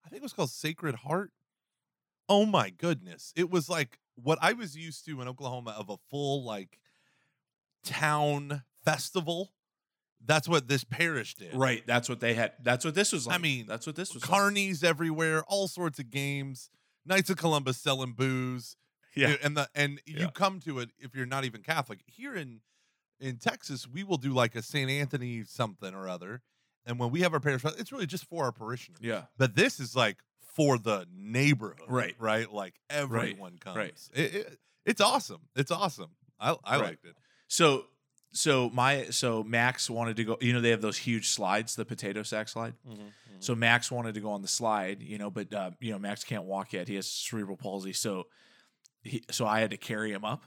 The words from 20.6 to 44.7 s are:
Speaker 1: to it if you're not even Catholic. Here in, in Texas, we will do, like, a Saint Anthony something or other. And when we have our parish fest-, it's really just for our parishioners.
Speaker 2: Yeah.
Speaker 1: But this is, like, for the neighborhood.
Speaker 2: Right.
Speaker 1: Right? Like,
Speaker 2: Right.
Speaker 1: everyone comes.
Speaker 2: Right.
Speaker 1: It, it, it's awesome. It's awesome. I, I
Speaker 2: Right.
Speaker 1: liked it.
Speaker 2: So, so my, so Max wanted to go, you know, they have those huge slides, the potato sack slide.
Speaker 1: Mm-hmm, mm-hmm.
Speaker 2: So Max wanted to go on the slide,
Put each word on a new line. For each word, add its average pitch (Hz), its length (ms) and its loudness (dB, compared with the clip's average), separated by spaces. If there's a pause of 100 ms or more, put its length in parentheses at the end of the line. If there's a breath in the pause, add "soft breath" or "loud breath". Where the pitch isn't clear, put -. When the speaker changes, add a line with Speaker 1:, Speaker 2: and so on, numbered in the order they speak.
Speaker 1:
to 135 200 -6
it 117 180 -6
if 135 160 -18
you're 131 120 -4
not 135 180 -2
even 110 180 -8
Catholic. 135 440 -4
Here 254 280 -14
in, 127 260 -10 (600)
in 131 180 -6
Texas, 156 480 -6
we 135 160 -10
will 196 140 0
do, 135 160 -2
like, 120 240 4
a 113 60 -6
Saint 135 280 -2
Anthony 123 540 -4
something 101 500 -6
or 95 140 -8
other. 92 340 -10 (420)
And 120 140 -6
when 120 120 0
we 156 100 0
have 175 120 4
our 151 80 2
parish 135 220 2
fest-, 156 160 -4
it's 233 140 -10
really 240 140 -4
just 170 220 -8
for 170 160 -2
our 123 80 0
parishioners. 117 480 -10
Speaker 2:
Yeah. 110 220 -4 (140)
Speaker 1:
But 123 180 2
this 214 240 4
is, 120 160 -8
like, 113 240 2 (220)
for 143 380 4
the 101 360 0
neighborhood. 110 760 0
Speaker 2:
Right. 113 300 0
Speaker 1:
Right? 110 340 0
Like, 101 220 -6 (160)
Speaker 2:
Right. 147 120 -2
Speaker 1:
everyone 98 560 -4
comes. 95 180 -10
Speaker 2:
Right. - 380 -6
Speaker 1:
It, 160 200 0
it, - 240 -8 (260)
it's 220 160 0
awesome. 208 420 2 (120)
It's 139 160 0
awesome. 165 400 -4 (300)
I, 131 240 0
I 120 160 2
Speaker 2:
Right. 107 100 0
Speaker 1:
liked - 140 -16
it. 85 120 -20 (320 soft breath)
Speaker 2:
So, 151 380 4 (460)
so 131 380 4
my, 123 360 4
so 113 360 0
Max 117 480 2
wanted 113 260 -2
to 113 80 0
go, 113 160 -2
you 120 120 4
know, 123 80 2
they 117 100 6
have 107 120 4
those 107 160 -2
huge 113 300 -2
slides, 107 480 0
the 107 100 -4
potato 104 360 -6
sack 107 260 -6
slide. 117 260 -8 (120)
Speaker 1:
Mm-hmm, 110 140 -16
mm-hmm. 104 400 -20
Speaker 2:
So 120 140 -2
Max 117 360 6
wanted 117 240 -6
to 107 60 -6
go 104 120 -4
on 101 100 -4
the 95 60 -8
slide, 104 540 0